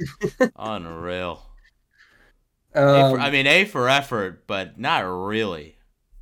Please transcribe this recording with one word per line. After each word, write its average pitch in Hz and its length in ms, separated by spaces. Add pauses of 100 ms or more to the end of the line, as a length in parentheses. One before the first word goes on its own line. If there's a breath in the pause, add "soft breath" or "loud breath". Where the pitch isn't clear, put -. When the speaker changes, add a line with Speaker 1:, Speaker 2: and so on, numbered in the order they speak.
(120)
Speaker 1:
<laughs> - 440
Speaker 2:
Unreal. 90 880 (1300 soft breath)
Speaker 1:
Um, 143 120
Speaker 2:
A 135 220
for, 127 100
I 143 120
mean, 139 160
A 180 180
for 127 240
effort, 120 580
but 98 320
not 143 200
really. 92 760 (440)